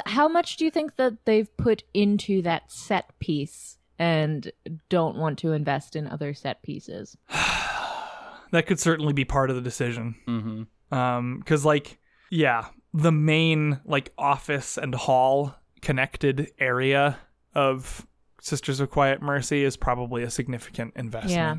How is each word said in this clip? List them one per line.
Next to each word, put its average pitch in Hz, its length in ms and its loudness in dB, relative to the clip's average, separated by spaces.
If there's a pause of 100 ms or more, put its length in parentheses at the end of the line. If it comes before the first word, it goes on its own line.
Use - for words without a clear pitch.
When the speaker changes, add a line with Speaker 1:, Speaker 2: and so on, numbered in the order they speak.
Speaker 1:
how 285 240 2
much 339 300 0
do 320 80 2
you 320 40 2
think 311 260 -4
that 254 280 0
they've 220 320 2
put 220 260 2 (120)
into 202 480 2
that 170 280 -2
set - 500 -4
piece - 580 -6 (200)
and 156 540 0 (380)
don't 165 260 2
want 156 220 -2
to 160 140 0
invest 143 440 -2
in 151 100 -6
other 147 280 -6
set - 280 -8
pieces? - 540 -14 (140)
Speaker 2:
<sighs> - 360 -2 (840)
That 165 140 2
could 180 140 0
certainly 156 320 2
be 139 120 0
part 131 260 2
of 127 60 -2
the 123 60 -4
decision. 120 520 -4 (120)
Speaker 3:
Mm-hmm. 110 680 -8
Speaker 2:
Um, 123 500 -2
'cause, 147 200 2
like, 151 340 0 (320)
yeah, 135 360 2 (280)
the 165 180 6
main, 156 720 4
like, 139 320 -2
office 139 600 -2
and 131 160 -4
hall 135 600 2 (280)
connected 135 760 0
area 135 600 2 (360)
of 135 520 -2 (340)
Sisters 139 400 -4
of 135 100 0
Quiet 139 300 2
Mercy 143 440 0
is 135 120 0
probably 123 460 -2
a 117 80 -6
significant 120 640 -6
investment. 117 380 -4
Speaker 1:
Yeah, 160 240 2